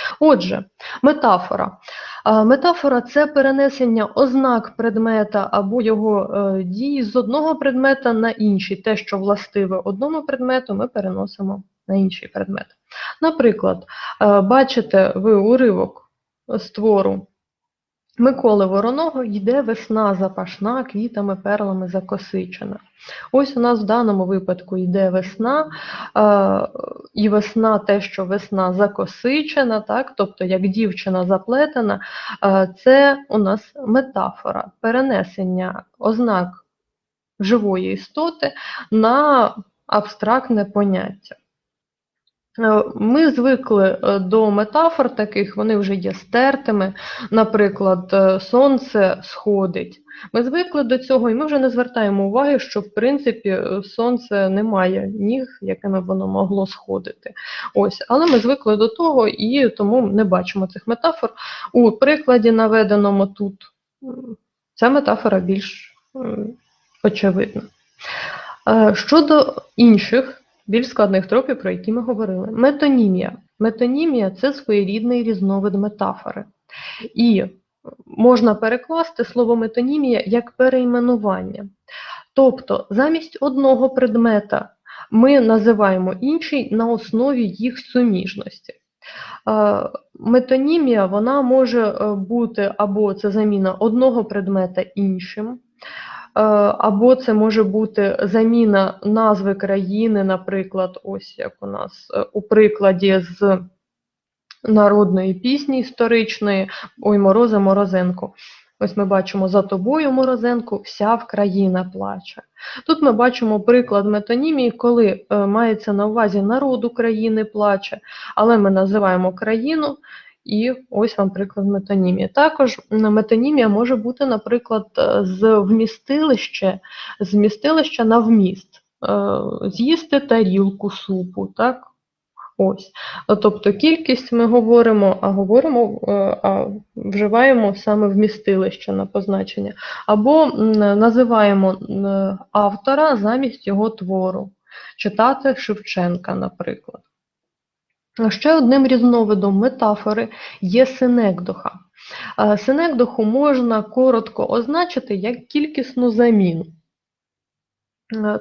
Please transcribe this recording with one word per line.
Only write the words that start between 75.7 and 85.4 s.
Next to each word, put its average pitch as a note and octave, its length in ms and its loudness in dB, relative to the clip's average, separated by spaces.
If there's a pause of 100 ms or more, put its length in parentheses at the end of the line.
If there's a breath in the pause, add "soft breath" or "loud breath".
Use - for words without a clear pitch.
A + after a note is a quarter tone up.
метафори. G3 680 -6 (720 loud breath)
І A3 300 2 (640)
можна A#3 480 4
перекласти B3 720 -4
слово A#3 320 0
метонімія B3 720 -2
як A#3 240 -2
перейменування. A#3+ 1200 0 (640 loud breath)
Тобто - 560 2
замість D#4 500 -2
одного C4 500 2
предмета A3+ 800 0 (420 loud breath)
ми C4 300 6